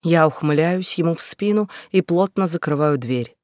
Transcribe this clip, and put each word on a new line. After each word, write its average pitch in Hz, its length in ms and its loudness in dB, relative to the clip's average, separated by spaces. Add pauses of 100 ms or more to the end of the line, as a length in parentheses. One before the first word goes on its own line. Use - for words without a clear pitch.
Я 165 240 4
ухмыляюсь 160 680 0
ему 170 200 0
в 160 80 -8
спину 208 460 -2 (220)
и 190 100 4
плотно 190 460 0
закрываю 151 500 0
дверь. 120 480 -4